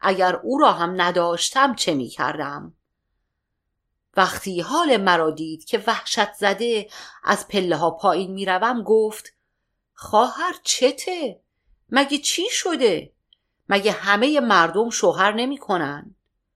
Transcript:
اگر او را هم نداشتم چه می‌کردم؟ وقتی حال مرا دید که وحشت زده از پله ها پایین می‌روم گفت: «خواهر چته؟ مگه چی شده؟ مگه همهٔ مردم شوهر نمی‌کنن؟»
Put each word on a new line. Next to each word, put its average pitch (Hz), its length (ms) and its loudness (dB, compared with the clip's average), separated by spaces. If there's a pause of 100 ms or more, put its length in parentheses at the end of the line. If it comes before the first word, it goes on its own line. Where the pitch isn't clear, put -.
اگر 185 360 2
او 254 220 -4
را 269 140 6
هم 175 280 -2
نداشتم 175 760 0
چه - 200 -2
می‌کردم؟ 143 800 -6 (1400)
وقتی 185 440 -2
حال 262 360 2
مرا 175 340 2
دید 160 340 -8
که 202 220 -4
وحشت 214 460 -2
زده 208 560 -2 (360)
از - 240 0
پله 180 280 0
ها 160 140 0
پایین 185 400 0
می‌روم 196 520 -2
گفت: 214 500 0 (640)
«خواهر 254 680 0
چته؟ 294 800 -2 (500)
مگه 277 280 2
چی - 320 -4
شده؟ 247 640 0 (560)
مگه 196 240 2
همهٔ 214 480 2
مردم 202 500 2
شوهر 190 420 2
نمی‌کنن؟» 202 840 -4 (420)